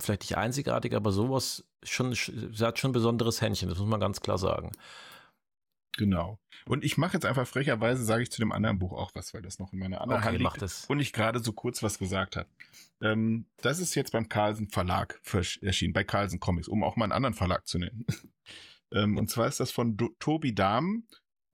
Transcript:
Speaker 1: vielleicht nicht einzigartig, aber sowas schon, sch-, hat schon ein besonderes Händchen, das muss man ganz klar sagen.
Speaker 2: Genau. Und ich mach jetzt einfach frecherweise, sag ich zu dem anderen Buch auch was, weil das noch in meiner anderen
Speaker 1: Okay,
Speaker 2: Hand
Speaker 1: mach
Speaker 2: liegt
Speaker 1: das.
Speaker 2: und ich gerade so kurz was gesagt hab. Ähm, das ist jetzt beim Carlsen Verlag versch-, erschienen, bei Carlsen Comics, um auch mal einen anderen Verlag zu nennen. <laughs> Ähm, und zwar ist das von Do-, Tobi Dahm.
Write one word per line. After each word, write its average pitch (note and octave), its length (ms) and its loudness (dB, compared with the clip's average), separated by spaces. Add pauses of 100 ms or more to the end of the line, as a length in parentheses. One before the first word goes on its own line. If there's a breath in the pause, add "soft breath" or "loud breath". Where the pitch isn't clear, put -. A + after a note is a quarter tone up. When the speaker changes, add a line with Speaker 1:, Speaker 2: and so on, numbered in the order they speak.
Speaker 1:
vielleicht - 220 0
nicht - 160 -4
einzigartig, A#2+ 560 0
aber G#2 180 2
sowas B2+ 520 0 (200)
schon, B2+ 300 -2
sch-, A2 500 -6
hat A#2 140 2
schon C3+ 120 2
ein B2 40 2
besonderes A#2 480 4
Händchen, G2+ 260 0
das F2 100 -2
muss G2+ 100 0
man G#2+ 120 2
ganz G2 200 0
klar G2+ 180 0
sagen. - 340 0 (1200 loud breath)
Speaker 2:
Genau. F#2+ 420 0 (280 loud breath)
Und - 180 0
ich C#3+ 140 0
mach F3 160 2
jetzt D#3+ 100 0
einfach B2 220 2
frecherweise, B2 580 0
sag A2 160 4
ich A#2+ 100 -2
zu - 120 -4
dem A2 100 2
anderen G#2 260 2
Buch F#2 140 -2
auch F2+ 220 -6
was, - 180 -12
weil - 80 -10
das - 180 -12
noch F#2+ 140 -10
in F#2 60 -8
meiner F#2 240 -6
anderen A#2 180 0
Speaker 1:
Okay, G#2+ 120 0
Speaker 2:
Hand F2+ 100 0
Speaker 1:
mach - 120 2
Speaker 2:
liegt - 80 -8
Speaker 1:
das. - 240 -6
Speaker 2:
und D3 140 2
ich - 140 -2
gerade A#2 240 2
so A#2 160 -2
kurz - 280 -4
was G#2+ 160 0
gesagt F#2+ 380 -2
hab. - 120 -6 (520 loud breath)
Ähm, A2 460 2 (160)
das C#3 160 0
ist F3+ 160 -2
jetzt C#3 180 0
beim A2+ 160 0
Carlsen G#2+ 400 0
Verlag F2+ 560 0
versch-, - 380 -2
erschienen, F2 320 0
bei G2 100 2
Carlsen G2+ 360 0
Comics, E2+ 280 0
um G#2 160 2
auch - 120 -2
mal - 80 2
einen - 80 0
anderen B2 220 2
Verlag - 320 0
zu - 120 -2
nennen. G2 300 -6
<laughs> - 260 -6 (580 loud breath)
Ähm, G#2 260 4
und G#2 100 2
zwar A#2 200 2
ist - 100 -2
das B2+ 140 -2
von A#2 240 0
Do-, A#2 240 0
Tobi D3+ 340 0
Dahm. B2+ 540 2 (460 loud breath)